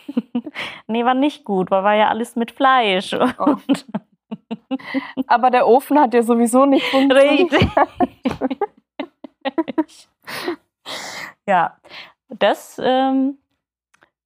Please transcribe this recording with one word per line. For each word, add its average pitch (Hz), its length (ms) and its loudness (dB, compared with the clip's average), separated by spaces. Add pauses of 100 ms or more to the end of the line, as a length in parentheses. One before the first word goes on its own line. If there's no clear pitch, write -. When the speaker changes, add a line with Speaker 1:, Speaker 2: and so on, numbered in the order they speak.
Speaker 1:
<laughs> - 800 -10
nee, 233 180 -4
war 254 80 2
nicht 269 320 -2
gut, 190 260 -2
weil 190 140 2
war 208 100 2
ja 214 140 2
alles 220 260 -6
mit 233 160 -4
Fleisch. 233 600 0
Speaker 2:
Oh. - 320 -2
Speaker 1:
Und - 400 -2 (840)
<laughs> - 580 -8
Speaker 2:
Aber 240 240 2
der 247 160 2
Ofen 269 320 4
hat 240 140 2
ja 240 80 4
sowieso 233 440 2
nicht 277 180 2
funktioniert. 277 720 4
Speaker 1:
Richtig. - 180 2
<laughs> - 60 -4 (3750)
Ja, 180 300 0 (500)
das, - 560 -4
ähm, 269 540 0 (880)